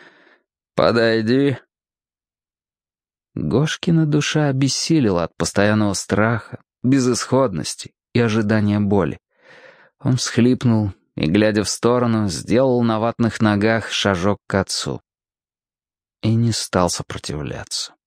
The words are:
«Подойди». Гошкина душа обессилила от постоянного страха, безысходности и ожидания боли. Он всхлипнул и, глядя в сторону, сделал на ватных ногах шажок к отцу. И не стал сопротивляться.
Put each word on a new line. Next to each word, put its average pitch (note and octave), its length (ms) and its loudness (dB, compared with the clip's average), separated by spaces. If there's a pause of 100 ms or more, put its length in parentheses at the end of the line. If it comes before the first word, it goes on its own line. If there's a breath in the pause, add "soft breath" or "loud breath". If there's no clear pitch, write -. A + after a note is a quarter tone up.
(760 soft breath)
«Подойди». A#2 840 2 (1800)
Гошкина D3 720 0
душа D3 440 0
обессилила C3 760 0
от - 120 -8
постоянного G#2 580 0
страха, G#2+ 640 -2 (220)
безысходности B2 1120 -2 (180)
и A#2+ 80 2
ожидания G#2+ 600 0
боли. G2 400 0 (800 loud breath)
Он B2+ 160 0
всхлипнул A#2 760 0 (220)
и, - 120 -2
глядя G#2 360 2
в F#2+ 60 -6
сторону, A#2 600 0
сделал A#2+ 540 0
на A2+ 160 0
ватных A2+ 420 -2
ногах G#2+ 500 2
шажок G2 480 0 (100)
к - 60 -2
отцу. F#2 460 -4 (1200)
И A2 120 0
не A#2 160 2
стал F2+ 400 0
сопротивляться. - 1040 -10 (120)